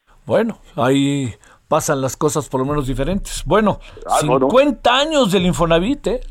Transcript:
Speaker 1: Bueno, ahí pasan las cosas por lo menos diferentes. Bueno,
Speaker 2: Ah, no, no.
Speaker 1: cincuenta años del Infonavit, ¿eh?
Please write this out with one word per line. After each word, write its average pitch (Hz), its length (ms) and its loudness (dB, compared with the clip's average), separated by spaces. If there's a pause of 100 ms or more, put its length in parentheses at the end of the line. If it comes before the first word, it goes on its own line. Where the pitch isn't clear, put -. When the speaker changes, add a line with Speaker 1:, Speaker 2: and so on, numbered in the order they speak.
(260)
Speaker 1:
Bueno, 208 340 -2 (160)
ahí 139 580 0 (340)
pasan 151 320 0
las 131 160 -4
cosas 147 320 -2
por 127 140 -4
lo 131 40 -2
menos 147 220 -2
diferentes. 139 580 -4
Bueno, 196 340 2 (260)
Speaker 2:
Ah, 123 180 2
no, 135 160 2
no. 131 80 2
Speaker 1:
cincuenta 254 500 2
años 285 360 2
del 185 140 2
Infonavit, 175 600 0
¿eh? 220 120 -2 (120)